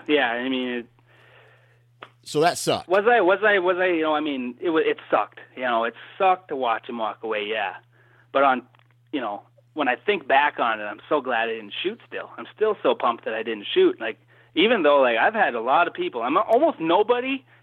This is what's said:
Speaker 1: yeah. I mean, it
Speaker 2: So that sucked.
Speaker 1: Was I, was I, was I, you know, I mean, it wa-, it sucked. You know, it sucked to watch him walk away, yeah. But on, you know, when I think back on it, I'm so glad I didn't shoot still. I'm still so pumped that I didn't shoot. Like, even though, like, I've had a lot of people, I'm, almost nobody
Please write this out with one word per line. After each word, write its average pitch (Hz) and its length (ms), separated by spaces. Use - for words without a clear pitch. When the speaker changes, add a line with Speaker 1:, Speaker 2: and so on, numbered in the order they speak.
Speaker 1:
yeah. 139 240
I 123 180
mean, 127 200
it 120 160
Speaker 2:
So - 180
that 160 160
sucked. 123 320
Speaker 1:
Was 196 180
I, 240 140
was 190 220
I, 208 160
was 180 200
I, 185 80
you 170 160
know, 156 100
I 151 60
mean, 127 400
it 180 100
wa-, 160 100
it 147 180
sucked. 110 300
You 127 80
know, 117 220
it 117 80
sucked 185 320
to 156 60
watch 120 340
him 120 80
walk 107 260
away, 107 240
yeah. 104 280
But 135 120
on, 131 200
you 139 100
know, 104 220
when 147 140
I 123 80
think 165 320
back 143 320
on 113 200
it, 104 40
I'm 104 160
so 151 120
glad 117 280
I 113 40
didn't 107 280
shoot 214 260
still. 90 300
I'm 117 80
still 214 280
so 131 100
pumped 117 320
that 117 80
I 110 100
didn't 107 300
shoot. 180 260
Like, 110 200
even 202 300
though, 143 180
like, 120 160
I've 175 160
had 170 220
a 117 60
lot 147 260
of 165 60
people, 175 280
I'm, 131 160
almost 240 420
nobody 240 640